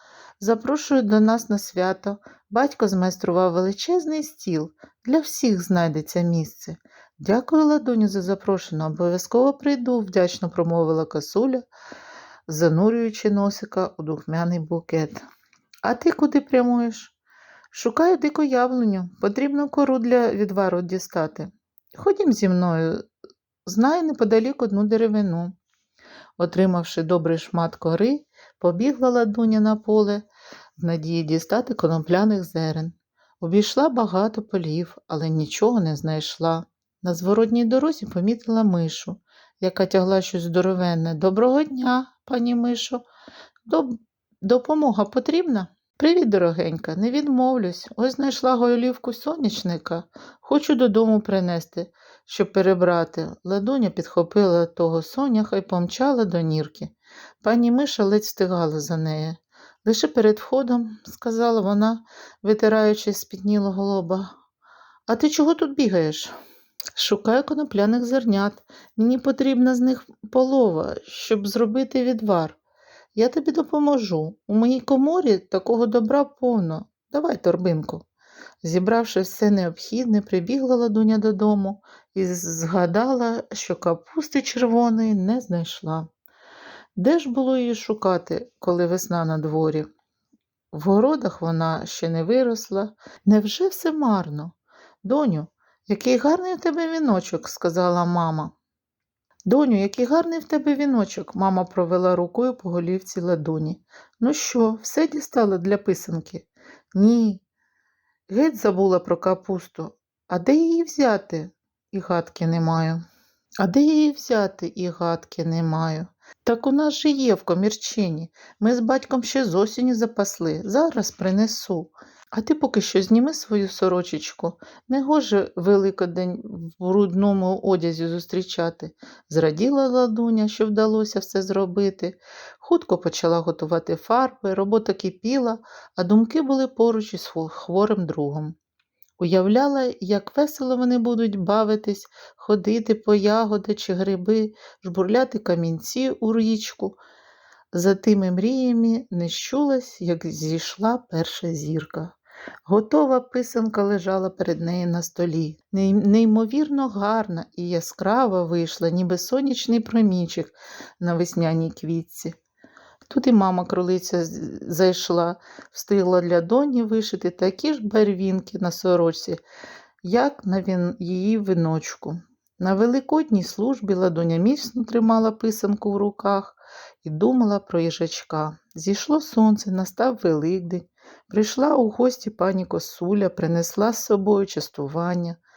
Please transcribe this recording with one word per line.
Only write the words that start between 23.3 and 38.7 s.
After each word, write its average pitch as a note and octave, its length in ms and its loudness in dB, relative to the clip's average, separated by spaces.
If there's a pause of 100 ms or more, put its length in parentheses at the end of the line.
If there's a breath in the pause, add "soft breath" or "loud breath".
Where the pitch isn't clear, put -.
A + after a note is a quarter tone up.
Знаю B3+ 360 2
неподалік A#3+ 600 0
одну G3+ 220 0
деревину». G#3 680 0 (840 loud breath)
Отримавши F3 640 0
добрий E3 360 2
шмат E3+ 380 -4
кори, G#3 440 0 (380 soft breath)
побігла A#3+ 520 2
Ладуня A3+ 500 2
на G#3+ 160 4
поле G#3 460 2 (560 loud breath)
в F3 60 -6
надії E3 380 -2
дістати E3 520 -2
конопляних F3+ 680 0
зерен. D#3+ 480 -4 (500)
Обійшла G#3 460 2
багато G#3+ 540 0
полів, E3+ 540 -4 (120)
але D#3+ 200 -4
нічого D#3+ 520 0
не D#3+ 160 0
знайшла. D#3+ 680 -4 (380)
На F3+ 120 -2
зворотній A3 500 2
дорозі C4 420 0
помітила A3 560 -2
мишу, F3 540 0 (440 soft breath)